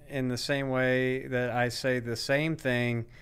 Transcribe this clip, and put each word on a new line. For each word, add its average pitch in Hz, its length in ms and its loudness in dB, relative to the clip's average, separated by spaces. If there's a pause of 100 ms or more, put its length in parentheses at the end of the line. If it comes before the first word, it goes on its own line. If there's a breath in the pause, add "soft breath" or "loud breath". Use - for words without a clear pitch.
in 131 200 -2
the 123 100 -2
same 139 300 -2
way 131 600 2
that 123 220 0
I 120 200 2
say 127 300 0
the 117 160 -4
same 151 400 0
thing 120 500 0 (160 soft breath)